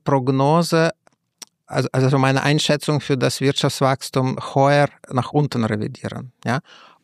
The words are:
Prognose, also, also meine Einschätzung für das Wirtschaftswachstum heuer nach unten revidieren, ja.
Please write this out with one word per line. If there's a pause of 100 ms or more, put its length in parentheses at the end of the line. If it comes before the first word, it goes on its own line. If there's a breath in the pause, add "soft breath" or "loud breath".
Prognose, (760)
also,
also
meine
Einschätzung
für
das
Wirtschaftswachstum (160)
heuer (200)
nach
unten
revidieren, (100)
ja. (440 loud breath)